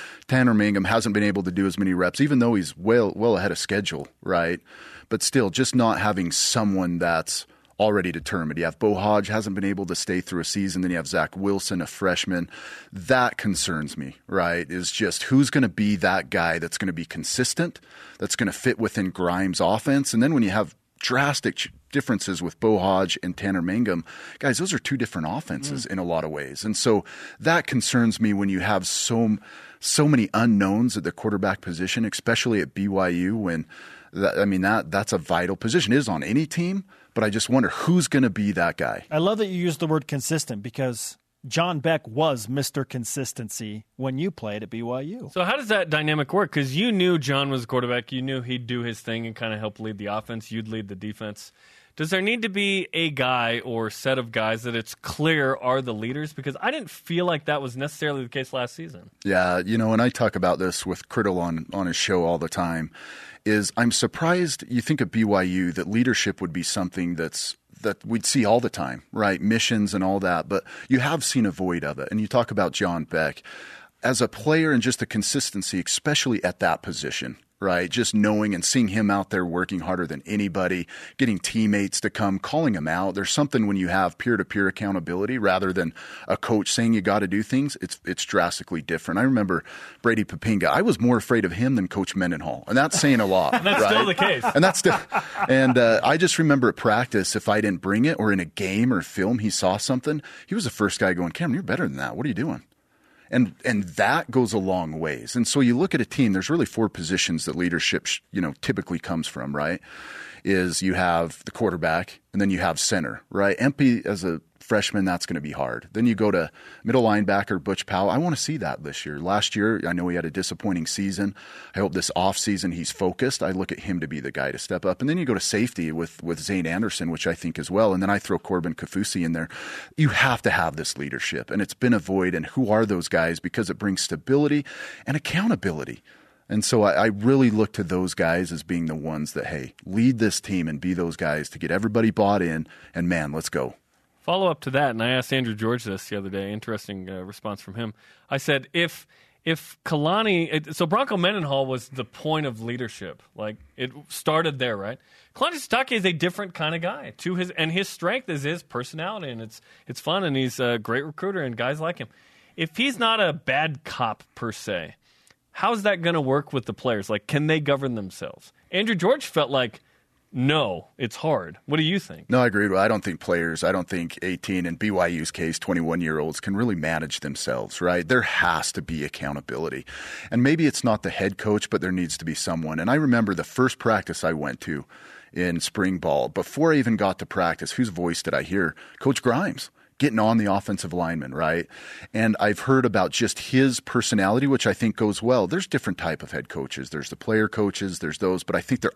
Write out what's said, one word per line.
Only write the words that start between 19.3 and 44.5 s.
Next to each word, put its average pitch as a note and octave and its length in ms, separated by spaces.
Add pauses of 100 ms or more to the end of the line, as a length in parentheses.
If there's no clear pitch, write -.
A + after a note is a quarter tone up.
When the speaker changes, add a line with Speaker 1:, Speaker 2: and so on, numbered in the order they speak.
Speaker 1:
offense. B2 500
And A#2 120
then D3+ 100
when C3+ 80
you G#2 80
have G2 260 (240)
drastic C#3 580
ch-, - 140 (200)
differences G2 500
with E2+ 180
Bo A2 200
Hodge F#2 420
and F2+ 160
Tanner F#2+ 240
Mangum, F#2 420 (360)
guys, C#3 180
those F#3+ 160
are C#3 60
two - 180
different F2+ 320
offenses B2 560
Speaker 2:
Mm. - 60
Speaker 1:
in F#2+ 80
a F#2 40
lot E2 220
of D#2 60
ways. C#2+ 340
And G#2+ 100
so G#2+ 300 (340)
that E3 280
concerns A#2 520
me G#2+ 140
when G2 160
you F#2+ 120
have F#2+ 260
so, A2+ 500 (420)
so - 280
many B2+ 260
unknowns A2 640
at F2+ 60
the D#2+ 80
quarterback G#2 500
position, F#2 440
especially A2+ 540
at D2+ 140
B G2 140
Y F#2+ 220
U, F2+ 280
when E2+ 300 (460)
that, F#2 260
I G2+ 60
mean, F#2+ 160
that, G2 280
that's G2 240
a F#2+ 60
vital F2 360
position. A2+ 380
It C3 40
is C#3 120
on D#2 140
any A#2+ 240
team, F#3 380 (280)
but G#2+ 120
I G#2+ 40
just G#2+ 200
wonder B2 200
who's E3+ 380
gonna C3 220
be G2+ 240
that E2+ 240
guy. A#1 340
Speaker 2:
I D#3 60
love F#3+ 220
that G#3+ 80
you F#3 100
used F3 220
the E3+ 80
word D#3 200
consistent C3+ 560
because B2 540 (300)
John E3 340
Beck D#3+ 260
was B2 420
Mister C3+ 360
Consistency A2+ 1000 (120)
when C3 200
you F3+ 140
played G#2+ 320